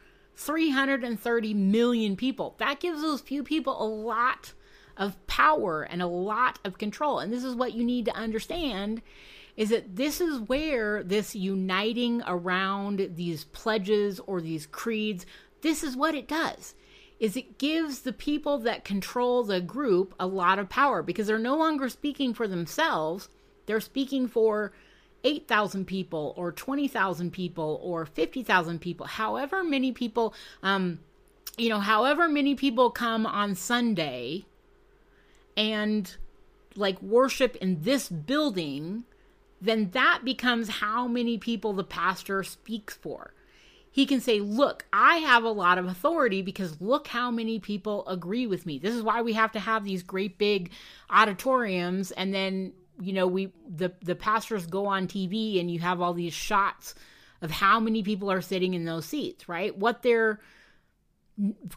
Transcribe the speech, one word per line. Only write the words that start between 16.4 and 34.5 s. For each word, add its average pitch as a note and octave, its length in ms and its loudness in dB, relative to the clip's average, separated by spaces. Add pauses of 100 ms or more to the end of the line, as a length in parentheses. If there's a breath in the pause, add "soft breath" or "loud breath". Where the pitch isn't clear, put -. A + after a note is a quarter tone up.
is A3 200 0
it - 200 -10
gives D4+ 420 0
the B3+ 120 -6
people D4 460 -2
that A3+ 260 -2
control B3 640 0
the F#3+ 160 0
group F#3+ 580 2
a F3+ 80 -2
lot F#3+ 320 2
of G3 80 -4
power B3 340 2
because A3 260 -2
they're G#3+ 120 2
no B3 160 0
longer D#4 320 2
speaking C4+ 460 -4
for A#3 120 -2
themselves. F#3 840 -2 (360 soft breath)
They're G#3+ 140 0
speaking C4+ 480 -2
for G#3+ 460 2 (500 soft breath)
eight D4 240 0
thousand G3 380 2
people F3+ 500 -4
or F3 160 -4
twenty C#4 380 -4
thousand F3+ 420 0
people E3+ 500 -4
or E3 240 -4
fifty C4+ 380 -2
thousand E3+ 360 2
people, F3 260 -8
however B3 580 -4
many C4+ 300 0
people, A3+ 400 -2 (280 loud breath)
um, F#3 380 0 (580)
you A#3 120 2
know, G#3+ 100 2
however A#3+ 480 4
many C#4+ 280 2
people B3 360 4
come A3+ 340 0
on G3+ 300 -2
Sunday E3+ 880 -2 (1120 soft breath)